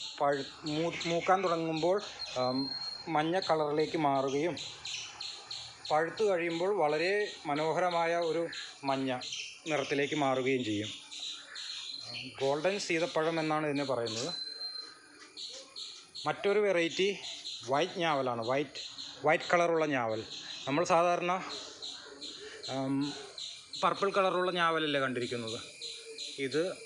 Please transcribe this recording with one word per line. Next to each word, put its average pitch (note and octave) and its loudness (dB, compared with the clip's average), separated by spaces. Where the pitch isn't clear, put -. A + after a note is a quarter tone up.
പഴു-, C#3+ 4
മൂ-, E3 0
മൂക്കാൻ E3+ 4
തുടങ്ങുമ്പോൾ, E3 2
ആം, B2+ 2
മഞ്ഞ D#3+ 2
കളറിലേക്ക് D#3 2
മാറുകയും C#3 2
പഴുത്ത് E3 2
കഴിയുമ്പോൾ E3+ 2
വളരെ D3+ 4
മനോഹരമായ E3 2
ഒരു E3 2
മഞ്ഞ C3 0
നിറത്തിലേക്ക് C#3+ 2
മാറുകയും C3 2
ചെയ്യും. G#2+ -2
ഗോൾഡൻ D3+ 2
സീതപ്പഴം E3 2
എന്നാണ് D#3 2
ഇതിനെ C#3 0
പറയുന്നത്. A#2 -2
മറ്റൊരു G3+ 2
വെറൈറ്റി F3 4
വൈറ്റ് F3+ 2
ഞാവലാണ്. B2+ 2
വൈറ്റ്, C#3+ 0
വൈറ്റ് E3 4
കളറുള്ള E3+ 4
ഞാവൽ. A2 2
നമ്മൾ D#3+ 2
സാധാരണ, F3 4
ആം, C3+ 0
പർപ്പിൾ F#3 2
കളറുള്ള F#3 4
ഞാവലല്ലേ D#3 4
കണ്ടിരിക്കുന്നത്? A#2+ -2
ഇത് C#3 0